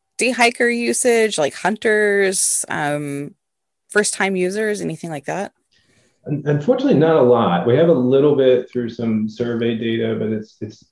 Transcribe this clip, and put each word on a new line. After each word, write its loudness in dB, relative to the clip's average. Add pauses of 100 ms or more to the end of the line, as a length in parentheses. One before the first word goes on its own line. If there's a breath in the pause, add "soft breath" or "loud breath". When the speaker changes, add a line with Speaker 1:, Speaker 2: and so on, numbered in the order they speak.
(180)
Speaker 1:
day 0
hiker 2
usage, 0
like, 0
hunters, 0
um, -6 (560)
first -2
time -2
users, -4
anything -8
like -10
that? -8 (720)
Speaker 2:
Un-, -6
unfortunately, 2
not 4
a 4
lot. 2
We 4
have 4
a 6
little 4
bit 2
through -6
some -2
survey -4
data, -2
but -4
it's, -8
it's, -14